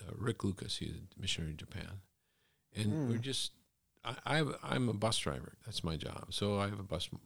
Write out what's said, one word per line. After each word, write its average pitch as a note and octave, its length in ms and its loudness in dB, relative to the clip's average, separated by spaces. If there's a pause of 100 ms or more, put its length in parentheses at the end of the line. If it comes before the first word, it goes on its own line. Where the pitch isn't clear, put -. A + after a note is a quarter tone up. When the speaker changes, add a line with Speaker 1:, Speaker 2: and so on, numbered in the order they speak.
Speaker 1:
uh, F#2 160 -8
Rick A#2 260 0
Lucas. - 340 0
He's F2 180 -4
a - 240 -12
missionary E2+ 320 0
in D2+ 60 -6
Japan. E2+ 440 -8 (720)
And A2 340 2
we're A2+ 80 4
Speaker 2:
Hmm. A#2 40 0
Speaker 1:
just, C3 300 -2 (520)
I, A#2 120 -4 (100)
I C#3 120 4
have, D#3 260 4
I'm B2+ 260 4
a A2 40 4
bus G#2+ 240 4
driver. - 480 -2
That's - 180 -4
my D#2+ 140 2
job. - 360 -6
So G#2 260 4
I G2+ 100 2
have G2+ 100 -4
a G2 40 -6
bus - 260 -2 (160)